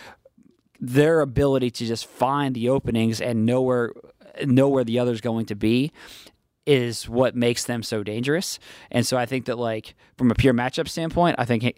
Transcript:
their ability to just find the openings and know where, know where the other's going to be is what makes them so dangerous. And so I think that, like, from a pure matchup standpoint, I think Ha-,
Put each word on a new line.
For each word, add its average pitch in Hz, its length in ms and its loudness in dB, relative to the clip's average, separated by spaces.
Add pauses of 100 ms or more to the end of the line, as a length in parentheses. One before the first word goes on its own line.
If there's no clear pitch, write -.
(800)
their 147 400 4
ability 135 500 0
to 120 160 -8
just 113 200 -4
find 135 480 0
the 117 140 -2
openings 117 520 0
and 113 260 0
know 127 160 2
where, 123 300 0 (520)
know 135 240 6
where 131 160 2
the 113 140 0
other's 123 220 0
going 113 260 -4
to 107 80 -6
be 117 380 0 (720)
is 120 420 0
what 120 280 0
makes 120 280 0
them 117 180 -4
so 107 200 -4
dangerous. 120 560 -4 (320)
And 120 160 0
so 127 120 -2
I 120 80 -2
think 127 200 -4
that, 120 120 -4
like, 113 360 -6 (220)
from 127 140 2
a 110 40 2
pure 131 200 4
matchup 127 340 -2
standpoint, 170 500 0
I 120 60 0
think 113 180 0
Ha-, 123 160 0